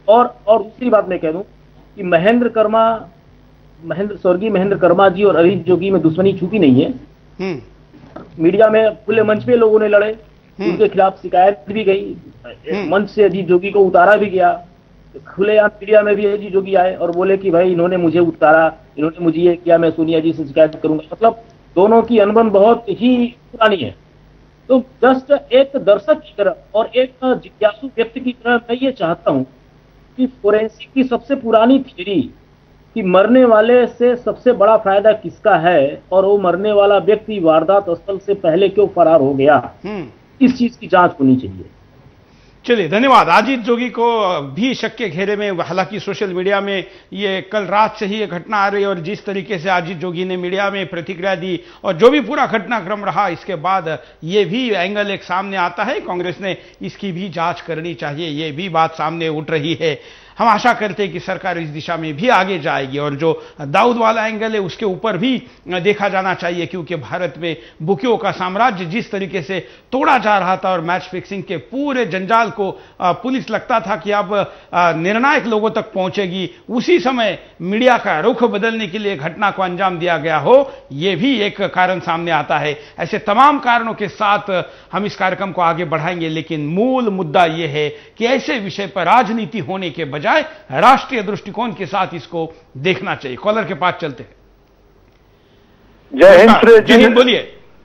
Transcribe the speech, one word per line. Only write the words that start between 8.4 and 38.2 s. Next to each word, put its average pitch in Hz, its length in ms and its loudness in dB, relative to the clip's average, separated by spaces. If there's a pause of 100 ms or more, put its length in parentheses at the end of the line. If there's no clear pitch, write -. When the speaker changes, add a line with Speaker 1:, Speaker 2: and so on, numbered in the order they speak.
Speaker 1:
मीडिया 196 300 4
में 220 260 2 (100)
खुले 220 180 2
मंच 214 200 0
पे 247 120 2
लोगों 220 240 4
ने 214 80 2
लड़े, 208 240 2 (480)
Speaker 2:
हम्म। 196 120 -2
Speaker 1:
उनके 202 160 2
खिलाफ 190 340 2
शिकायत 185 480 2
भी 214 140 -4
गई, 196 300 0 (320)
Speaker 2:
हम्म। 156 460 -8
Speaker 1:
मंच 196 180 0
से 214 140 2
अजीत 185 220 0
जोगी 180 260 2
को 202 80 2
उतारा 190 360 6
भी 208 100 2
गया। 180 400 0 (720)
खुलेआम 208 320 4
मीडिया 208 340 2
में 208 140 2
भी 208 100 0
अजीत 202 260 -4
जोगी 190 240 0
आए 185 200 2
और 175 160 -2
बोले 190 260 0
कि 190 140 -2
भाई 180 200 4
इन्होंने 180 260 0
मुझे 170 220 2
उतारा, 160 540 4 (240)
इन्होंने 165 260 -4
मुझे 165 180 0
ये 175 140 4
किया, 165 220 2
मैं 165 140 2
सोनिया 165 280 0
जी 160 140 0
से 151 120 -8
शिकायत 156 380 2
करूंगा। 156 200 -2 (100)
मतलब 226 300 0 (320)
दोनों 220 260 6
की 226 180 2
अनबन 214 300 4
बहुत 208 400 4
ही 240 460 0 (160)
पुरानी 214 240 2
है। 113 340 -8 (600)
तो 254 100 4
just 262 520 0
एक 269 440 2
दर्शक 208 380 2
की - 240 -6
तरह 190 180 0 (200)
और 220 100 2 (100)
एक 254 180 0 (100)
जिज्ञासु 214 640 -2
व्यक्ति 233 320 -6
की 247 120 -4
तरह 240 240 -2
मैं 233 200 -4
ये 262 160 -2
चाहता 175 400 -2
हूं 262 120 0 (760)
कि 254 100 0
फोरेंसिक 214 680 -2
की 262 80 2
सबसे 254 320 -4
पुरानी 226 440 4
theory 185 520 -6 (600)
कि 226 100 -6
मरने 214 420 6
वाले 233 420 4
से 240 280 0
सबसे 240 360 -2
बड़ा 208 260 4
फायदा 202 340 2
किसका 196 440 0
है 156 460 2 (100)
और 190 140 4
वो 202 120 4
मरने 190 340 0
वाला 202 260 4
व्यक्ति 202 420 0
वारदात 165 500 2
स्थल 185 280 -6
से 202 160 -4